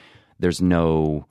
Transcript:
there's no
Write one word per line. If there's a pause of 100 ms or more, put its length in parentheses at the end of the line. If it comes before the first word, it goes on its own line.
(400)
there's
no